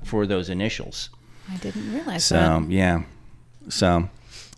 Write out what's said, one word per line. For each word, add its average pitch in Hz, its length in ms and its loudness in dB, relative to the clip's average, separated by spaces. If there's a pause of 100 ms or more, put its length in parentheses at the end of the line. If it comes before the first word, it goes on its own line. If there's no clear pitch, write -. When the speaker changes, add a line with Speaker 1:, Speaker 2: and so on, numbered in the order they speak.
Speaker 1:
for 104 240 0
those 92 220 -2
initials. - 600 -4 (400)
Speaker 2:
I 190 60 -8
didn't 202 380 -8
realize 240 320 -2
Speaker 1:
So, - 100 4
Speaker 2:
that. 80 340 4
Speaker 1:
yeah. 90 340 2 (640)
So, 87 400 4 (480)